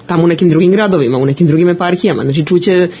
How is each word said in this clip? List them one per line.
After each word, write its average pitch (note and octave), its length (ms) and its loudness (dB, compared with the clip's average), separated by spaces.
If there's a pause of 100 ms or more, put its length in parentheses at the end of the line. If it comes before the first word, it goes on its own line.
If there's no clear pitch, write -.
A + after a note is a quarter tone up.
tamo E3+ 180 0
u - 20 2
nekim E3+ 220 2
drugim E3+ 240 2
gradovima, F3 460 0
u C3+ 80 0
nekim C#3 200 0
drugim D#3+ 220 2
eparhijama. F3 540 -2
Znači, C#3+ 240 -4
čuće F3+ 420 0 (120)